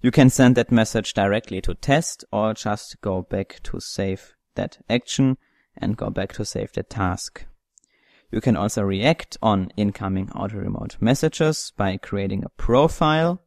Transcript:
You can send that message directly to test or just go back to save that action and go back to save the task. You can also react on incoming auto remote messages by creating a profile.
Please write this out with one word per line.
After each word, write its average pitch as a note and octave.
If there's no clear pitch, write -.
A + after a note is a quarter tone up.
You B2+
can C3
send B2+
that A#2+
message A2
directly G2+
to F2+
test -
or G#2+
just -
go F#2
back -
to -
save -
that -
action C3
and -
go G2+
back G2
to A2
save -
the -
task. -
You A2
can A2+
also G#2
react G2
on G2
incoming G2
auto G#2
remote G2+
messages D#3
by F#2+
creating G2
a -
profile. D#3+